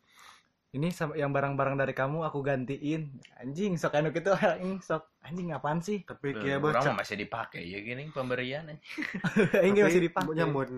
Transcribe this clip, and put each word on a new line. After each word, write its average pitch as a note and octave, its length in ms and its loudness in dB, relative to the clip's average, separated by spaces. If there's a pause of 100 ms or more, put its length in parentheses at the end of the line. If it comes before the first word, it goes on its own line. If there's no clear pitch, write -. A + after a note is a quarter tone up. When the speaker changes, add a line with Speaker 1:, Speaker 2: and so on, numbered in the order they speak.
(720)
Speaker 1:
"Ini C#3 180 -2
sama, D#3+ 240 -4
yang C#3+ 160 0
barang-barang C#3 460 2
dari C3+ 160 2
kamu C#3+ 300 0
aku D3+ 180 -2
gantiin." C#3 680 -2 (260)
Anjing, E3 380 -2
sok D#3+ 220 0
anu D#3 140 4
kitu, E3 200 0
<laughs> F#3 80 4 (140)
anjing, F#3 260 -4
sok. D#3+ 240 -2 (180)
Anjing F3 300 -6
apaan D3+ 300 -2
sih? G3+ 240 -4
Speaker 2:
Tapi C#3 260 -6
Speaker 3:
Tuh, A#2+ 80 -4
Speaker 2:
kieu C3+ 180 0
mah D3 160 2
Speaker 3:
orang A#2+ 120 4
Speaker 2:
cek C#3+ 80 4
Speaker 3:
mah G2 80 0
masih G#2 160 -4
dipake G#2+ 440 -6
ya F2+ 200 -10
gini A#2+ 280 -8
pemberian, B2+ 560 -4
anjing. D3+ 220 -16 (360)
Speaker 1:
<laughs> G3+ 380 4
Aing F#3+ 140 6
Speaker 2:
Tapi G#3 100 6
Speaker 1:
masih F3 200 6
dipake. E3+ 280 0
Speaker 2:
nya D#3+ 140 2
mun, C3+ 320 0